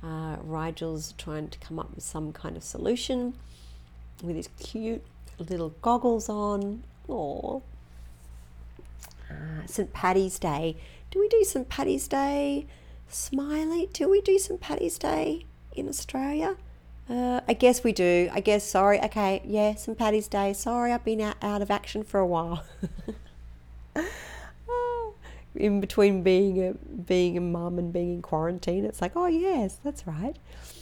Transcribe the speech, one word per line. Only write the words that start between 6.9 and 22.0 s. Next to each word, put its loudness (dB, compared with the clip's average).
Aw. -4
Uh, -8
Saint -4
Paddy's 2
Day. 0
Do 0
we 6
do 6
Saint 0
Paddy's 0
Day, 2
Smiley? 0
Do 0
we 8
do 6
Saint -4
Paddy's -2
Day -2
in -6
Australia? -2
Uh, 2
I 6
guess 8
we 6
do. 6
I 2
guess, 4
sorry. 6
Okay, 2
yeah, 2
Saint -6
Paddy's 2
Day. 0
Sorry, 0
I've -2
been 0
out, -2
out 0
of 0
action -2